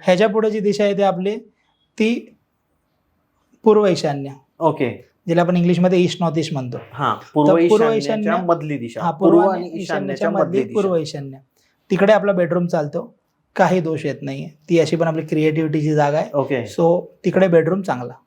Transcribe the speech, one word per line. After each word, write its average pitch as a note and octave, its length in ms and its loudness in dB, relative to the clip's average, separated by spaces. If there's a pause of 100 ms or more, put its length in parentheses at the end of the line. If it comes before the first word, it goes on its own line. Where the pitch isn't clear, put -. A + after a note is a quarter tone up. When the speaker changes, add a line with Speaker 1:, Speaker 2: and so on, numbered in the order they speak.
Speaker 1:
ह्याच्या F#3 260 2
पुढे G#3+ 220 -2
जी G#3+ 80 -4
दिशा G3+ 260 0
येते G3 180 0
आपली F#3+ 320 -2 (640)
ती A3+ 360 -2 (1300)
पूर्व G#3+ 240 6
ईशान्य. C#3+ 420 -2 (300)
Speaker 2:
ओके. D3 460 -2 (220)
Speaker 1:
जिला E3+ 140 2
आपण F3 160 0
इंग्लिशमध्ये F3+ 420 2
ईस्ट F3 240 0
नॉर्थ D#3+ 140 -2
ईस्ट D#3+ 160 -4
म्हणतो. B2+ 240 -8 (160)
Speaker 2:
हा, B2 200 -2 (200)
पूर्व D3+ 140 2
Speaker 1:
तर E3+ 200 4
पूर्व G#3+ 240 4
Speaker 2:
ईशान्याच्या C#3+ 420 -2
Speaker 1:
ईशान्य, F3+ 140 -2
Speaker 2:
मधली D3+ 300 -2
दिशा. A#2+ 240 -10
Speaker 1:
हा, E3+ 100 -2
Speaker 2:
पूर्व E3+ 240 2
Speaker 1:
पूर्व F3+ 140 4
Speaker 2:
आणि F3+ 120 -2
Speaker 1:
आणि F3+ 60 -8
Speaker 2:
ईशान्याच्या F3+ 280 -8
Speaker 1:
ईशान्याच्या F3 340 -4
Speaker 2:
मधली F#3+ 140 0
Speaker 1:
मधली F3 200 -2
Speaker 2:
दिशा. G#3+ 180 -4
Speaker 1:
पूर्व F#3+ 140 0
ईशान्य. C#3+ 420 -6 (540)
तिकडे G3 220 4
आपला G3+ 180 2
बेडरूम F3 360 0
चालतो, D#3+ 480 -6 (400)
काही F#3 260 2
दोष D#3 240 -4
येत C3+ 160 -4
नाहीये. C#3 280 -10 (200)
ती E3+ 100 4
अशी D#3+ 160 2
पण E3 120 0
आपली D#3+ 140 -2
क्रिएटिव्हिटीची D#3 720 0
जागा D3 240 2
आहे. D#3+ 160 -2
Speaker 2:
ओके. C3 460 -2
Speaker 1:
So E3+ 220 2 (240)
तिकडे F#3+ 220 4
बेडरूम E3+ 340 2
चांगला. B2 320 -6 (140)